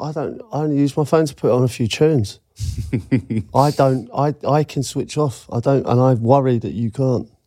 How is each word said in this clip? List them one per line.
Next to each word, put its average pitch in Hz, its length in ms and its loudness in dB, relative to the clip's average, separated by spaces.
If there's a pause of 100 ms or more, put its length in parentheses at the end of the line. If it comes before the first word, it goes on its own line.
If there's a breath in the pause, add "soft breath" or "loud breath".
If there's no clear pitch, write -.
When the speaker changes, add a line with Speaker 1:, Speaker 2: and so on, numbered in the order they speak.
Speaker 1:
I 147 100 -6
don't, 135 300 -8 (100)
I 139 100 -4
only 151 160 0
use 143 200 2
my 156 80 2
phone 160 220 4
to - 80 -8
put 120 160 0
on 127 120 4
a 127 40 2
few 113 200 -2
tunes. 151 520 2 (520)
Speaker 2:
<laughs> 113 600 -4
Speaker 1:
I 139 180 4
don't, 135 420 0
I, 143 200 -2 (140)
I 151 160 2
can 147 180 -6
switch - 380 -6
off. 147 320 -4
I 120 80 -2
don't, 135 260 0
and 120 160 2
I 131 140 4
worry 127 440 2
that 107 140 -6
you 113 160 -4
can't. 123 400 -2 (180)